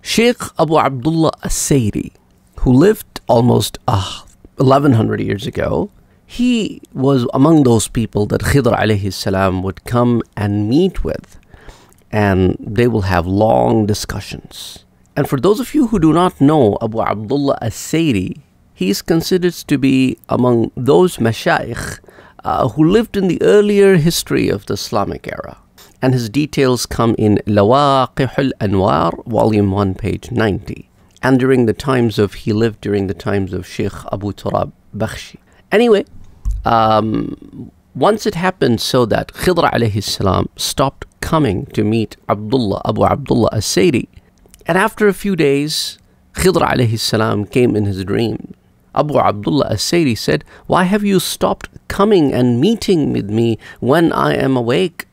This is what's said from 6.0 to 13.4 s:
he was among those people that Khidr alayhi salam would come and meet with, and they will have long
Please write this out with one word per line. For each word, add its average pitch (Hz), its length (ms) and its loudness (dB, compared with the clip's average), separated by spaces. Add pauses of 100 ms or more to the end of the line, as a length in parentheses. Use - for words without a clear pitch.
he 240 560 -2 (140)
was 135 400 0
among 147 300 6
those 117 220 4
people 104 380 -2
that 101 160 -2
Khidr 120 340 2
alayhi 98 380 0
salam 95 500 -2
would 95 220 -8
come 120 380 0 (160)
and 104 320 -2
meet 180 340 0
with, - 340 -10 (720)
and 98 480 2
they 117 300 0
will 110 140 -2
have 90 240 0
long 110 580 2